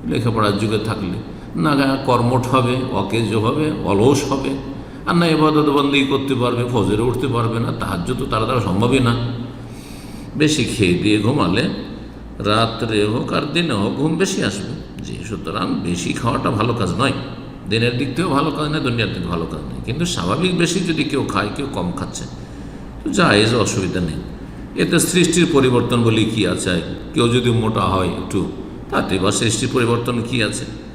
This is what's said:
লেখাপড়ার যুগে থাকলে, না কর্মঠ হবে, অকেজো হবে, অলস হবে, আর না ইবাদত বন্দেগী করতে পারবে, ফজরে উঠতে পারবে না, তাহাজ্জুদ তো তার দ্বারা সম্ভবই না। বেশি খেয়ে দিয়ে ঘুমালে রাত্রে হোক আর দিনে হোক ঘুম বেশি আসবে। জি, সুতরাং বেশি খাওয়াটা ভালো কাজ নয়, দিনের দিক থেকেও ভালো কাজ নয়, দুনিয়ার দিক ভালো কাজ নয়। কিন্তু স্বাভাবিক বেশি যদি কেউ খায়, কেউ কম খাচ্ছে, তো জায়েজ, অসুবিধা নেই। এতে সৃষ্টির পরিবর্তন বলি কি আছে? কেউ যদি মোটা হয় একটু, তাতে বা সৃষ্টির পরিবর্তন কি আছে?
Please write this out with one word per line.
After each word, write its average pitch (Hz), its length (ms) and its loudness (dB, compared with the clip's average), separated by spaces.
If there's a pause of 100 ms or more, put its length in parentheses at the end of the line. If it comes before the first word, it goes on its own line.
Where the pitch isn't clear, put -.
(140)
লেখাপড়ার 110 460 2
যুগে 110 260 0
থাকলে, 95 320 -4 (420)
না 135 460 2
কর্মঠ 120 420 2
হবে, 123 280 2 (160)
অকেজো 101 480 0
হবে, 143 320 0 (140)
অলস 120 460 4
হবে, 135 180 -2 (580)
আর 180 80 0
না 170 120 4
ইবাদত 151 420 4
বন্দেগী 139 360 4
করতে 135 300 0
পারবে, 120 360 0
ফজরে 107 300 2
উঠতে 120 260 0
পারবে 117 320 0
না, - 200 -2
তাহাজ্জুদ 95 380 -4
তো - 80 -4
তার 110 180 0
দ্বারা 120 180 0
সম্ভবই 113 380 2
না। 120 160 4 (1200)
বেশি 147 280 2
খেয়ে 92 300 2
দিয়ে 104 280 4
ঘুমালে 117 480 2 (680)
রাত্রে 110 680 2
হোক 117 280 -2
আর - 80 0 (120)
দিনে 165 200 0
হোক 107 200 0
ঘুম 156 220 0
বেশি 185 280 0
আসবে। - 600 -6
জি, 58 220 -8
সুতরাং 98 580 -4
বেশি - 300 -2
খাওয়াটা - 380 0
ভালো 117 220 0
কাজ 87 260 0
নয়, 131 140 2 (560)
দিনের 120 280 2
দিক 139 100 0
থেকেও 165 220 -2
ভালো 143 220 2
কাজ 151 160 -2
নয়, 151 120 -2
দুনিয়ার 117 340 0
দিক 87 140 -4
ভালো 85 180 -2
কাজ 78 140 -6
নয়। 65 260 -8
কিন্তু 143 200 -2
স্বাভাবিক 151 520 0
বেশি 170 220 2
যদি 160 240 0
কেউ 127 200 0
খায়, 101 320 0
কেউ - 180 -4
কম 87 180 -2
খাচ্ছে, 87 320 -6 (800)
তো - 60 -4
জায়েজ, 117 460 4
অসুবিধা 95 440 0
নেই। 80 160 -2 (680)
এতে 170 180 2
সৃষ্টির 175 540 4
পরিবর্তন 123 500 4
বলি 113 220 4
কি 98 220 0
আছে? 90 340 0 (320)
কেউ 120 160 4
যদি 120 220 4
মোটা 110 300 2
হয় 92 260 2
একটু, 92 440 -2 (380)
তাতে 95 300 0
বা 98 120 2
সৃষ্টির 117 420 0
পরিবর্তন 117 560 2
কি 120 140 0
আছে? - 220 -4 (300)